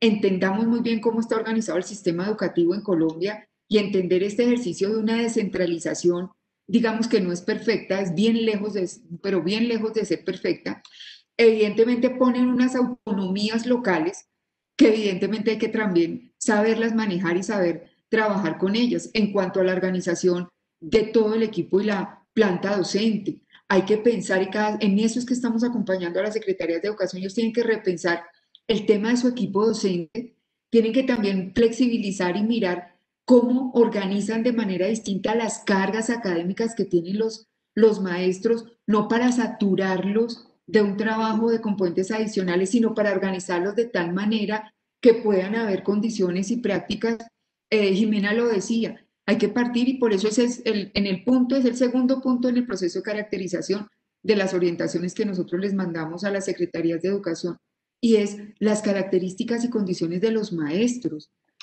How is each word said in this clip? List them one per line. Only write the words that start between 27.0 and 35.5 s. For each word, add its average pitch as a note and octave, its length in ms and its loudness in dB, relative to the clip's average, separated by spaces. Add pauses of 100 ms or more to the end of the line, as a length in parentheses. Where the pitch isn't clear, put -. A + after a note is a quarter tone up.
ellos F#3+ 140 -8
tienen A3+ 180 0
que A#3 100 0
repensar F3+ 600 -2 (460)
el - 160 0
tema G#3+ 240 2
de B3 60 2
su B3 100 0
equipo A3 400 0
docente, G3+ 680 -4 (340)
tienen A3+ 220 4
que C4 100 2
también G3+ 520 -2
flexibilizar A3+ 800 0
y G#3 60 -2
mirar G3 540 -2 (280)
cómo B3 500 4
organizan G#3 720 0
de B3 80 2
manera F#3+ 340 -2
distinta G#3+ 480 -2
las A3+ 260 -2